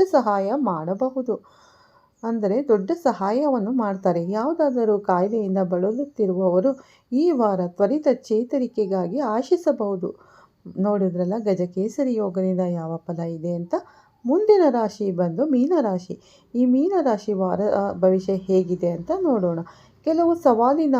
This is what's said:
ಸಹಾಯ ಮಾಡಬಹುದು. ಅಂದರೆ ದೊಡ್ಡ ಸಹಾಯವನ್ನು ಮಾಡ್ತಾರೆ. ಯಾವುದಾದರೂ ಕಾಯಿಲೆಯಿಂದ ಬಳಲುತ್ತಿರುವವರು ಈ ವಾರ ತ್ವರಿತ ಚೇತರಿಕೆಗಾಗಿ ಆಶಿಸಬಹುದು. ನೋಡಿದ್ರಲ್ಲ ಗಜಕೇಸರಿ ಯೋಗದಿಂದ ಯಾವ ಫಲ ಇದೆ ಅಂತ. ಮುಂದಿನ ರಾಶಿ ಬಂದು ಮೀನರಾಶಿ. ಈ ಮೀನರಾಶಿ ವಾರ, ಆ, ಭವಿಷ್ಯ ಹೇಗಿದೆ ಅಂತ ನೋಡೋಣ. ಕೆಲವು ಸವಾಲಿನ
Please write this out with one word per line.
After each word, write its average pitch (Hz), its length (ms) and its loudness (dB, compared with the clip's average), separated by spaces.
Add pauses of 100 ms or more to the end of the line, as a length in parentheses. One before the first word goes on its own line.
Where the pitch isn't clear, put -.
(100)
ಸಹಾಯ 208 440 2
ಮಾಡಬಹುದು. 233 1080 -4 (600)
ಅಂದರೆ 226 460 0
ದೊಡ್ಡ 202 220 2 (120)
ಸಹಾಯವನ್ನು 233 680 0
ಮಾಡ್ತಾರೆ. 190 580 0
ಯಾವುದಾದರೂ 247 680 0
ಕಾಯಿಲೆಯಿಂದ 196 600 0
ಬಳಲುತ್ತಿರುವವರು 190 1200 0 (320)
ಈ 320 180 2
ವಾರ 214 360 2
ತ್ವರಿತ 240 460 0
ಚೇತರಿಕೆಗಾಗಿ 220 1080 -2
ಆಶಿಸಬಹುದು. 220 960 -2 (640)
ನೋಡಿದ್ರಲ್ಲ 190 600 0
ಗಜಕೇಸರಿ 208 760 -2
ಯೋಗದಿಂದ 185 460 -2
ಯಾವ 170 360 -4
ಫಲ 170 260 -8
ಇದೆ 165 320 -6
ಅಂತ. 170 200 -4 (520)
ಮುಂದಿನ 403 440 4
ರಾಶಿ 214 400 -2
ಬಂದು 175 360 0
ಮೀನರಾಶಿ. 247 760 0 (340)
ಈ 247 120 2
ಮೀನರಾಶಿ 262 680 2
ವಾರ, 185 280 0 (160)
ಆ, 202 160 -2
ಭವಿಷ್ಯ 185 420 2
ಹೇಗಿದೆ 185 560 0
ಅಂತ 170 200 -6 (120)
ನೋಡೋಣ. 185 360 0 (460)
ಕೆಲವು 330 300 2
ಸವಾಲಿನ 269 640 2